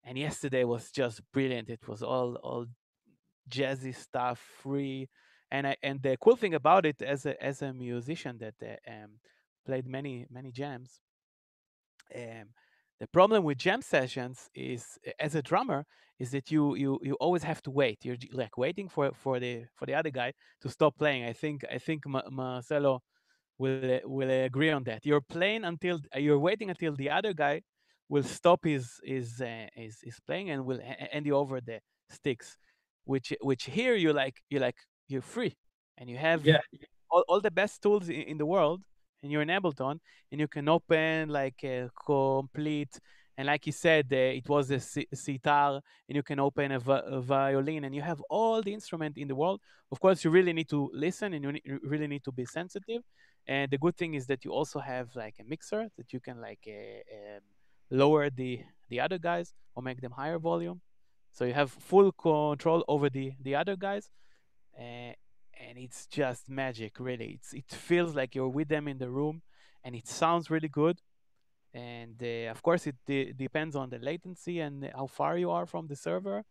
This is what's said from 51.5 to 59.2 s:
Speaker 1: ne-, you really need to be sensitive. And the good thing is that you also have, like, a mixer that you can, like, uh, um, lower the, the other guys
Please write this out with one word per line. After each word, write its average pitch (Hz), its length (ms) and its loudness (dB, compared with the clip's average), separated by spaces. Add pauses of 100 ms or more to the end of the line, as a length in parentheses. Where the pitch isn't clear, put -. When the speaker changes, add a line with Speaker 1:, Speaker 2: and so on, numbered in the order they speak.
Speaker 1:
ne-, - 100 -8
you 139 200 -6
really 151 240 -2
need 143 180 -6
to 139 60 -6
be 127 140 -4
sensitive. 196 560 -8 (460)
And 139 240 0
the 139 60 0
good 165 180 0
thing 165 200 -4
is 127 120 -6
that 135 160 -2
you 147 80 -8
also 143 280 -2
have, 127 360 -8
like, 107 240 -10
a 104 60 -18
mixer 208 500 -8
that - 160 -16
you 127 80 -8
can, 123 220 -14
like, 107 260 -16
uh, 107 720 -16
um, 101 40 -18 (480)
lower 143 400 4
the, 127 320 -6 (280)
the 120 100 -4
other 170 180 0
guys 175 360 -4 (200)